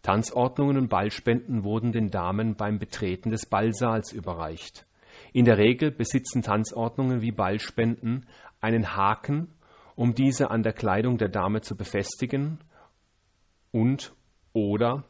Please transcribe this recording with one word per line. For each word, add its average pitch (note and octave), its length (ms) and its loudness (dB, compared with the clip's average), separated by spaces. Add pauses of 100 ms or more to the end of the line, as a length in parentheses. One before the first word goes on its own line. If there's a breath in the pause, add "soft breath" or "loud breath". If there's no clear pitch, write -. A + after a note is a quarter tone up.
Tanzordnungen B2+ 760 0
und B2+ 120 0
Ballspenden A2+ 720 0
wurden A2 280 -2
den G#2+ 180 0
Damen G2+ 460 -2
beim G#2+ 240 -2
Betreten F#2+ 500 -4
des A2 160 -4
Ballsaals A2+ 640 -2
überreicht. E2 760 -10 (460 loud breath)
In B2 120 6
der A2 140 8
Regel B2 320 4
besitzen B2+ 500 -2
Tanzordnungen A#2 800 0
wie A2+ 100 -2
Ballspenden A2+ 920 -2 (340 loud breath)
einen A2 360 0
Haken, A2 580 0 (420 soft breath)
um A#2+ 200 0
diese C3+ 340 2
an A2+ 140 0
der A2 100 0
Kleidung A2 460 0
der G#2 100 2
Dame G2+ 320 0
zu - 160 -10
befestigen, C3+ 800 -4 (1120 soft breath)
und B2 440 0 (360)
oder A2+ 580 0